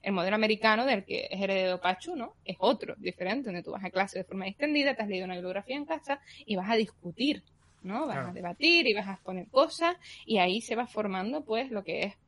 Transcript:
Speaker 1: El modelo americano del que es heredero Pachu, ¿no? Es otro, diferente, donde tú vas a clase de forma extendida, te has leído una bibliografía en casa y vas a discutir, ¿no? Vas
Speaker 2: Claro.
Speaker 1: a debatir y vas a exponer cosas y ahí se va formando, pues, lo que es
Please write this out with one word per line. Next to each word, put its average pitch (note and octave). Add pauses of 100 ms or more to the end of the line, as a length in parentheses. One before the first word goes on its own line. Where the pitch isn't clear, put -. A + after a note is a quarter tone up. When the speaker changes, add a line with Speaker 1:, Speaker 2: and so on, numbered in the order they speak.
Speaker 1:
El G3
modelo F#3+
americano A3
del A3
que -
es F#3+
heredero F#3
Pachu, F#3
¿no? -
Es F#3
otro, G#3+
diferente, G3
donde F3
tú E3
vas F#3+
a F3+
clase F#3+
de F#3
forma F#3+
extendida, C#4+
te A3
has G#3
leído F#3+
una F#3
bibliografía F#3
en D4
casa D4+ (260)
y G#3
vas F#3
a A#3
discutir, A#3 (400)
¿no? A3
Vas A3
Speaker 2:
Claro. C3
Speaker 1:
a F3+
debatir C#4
y A3
vas G3
a G3
exponer F#3
cosas E4 (300)
y G#3
ahí F#3
se A3+
va A#3+
formando, G#3+
pues, A#3
lo G#3
que D#3+
es G3 (120)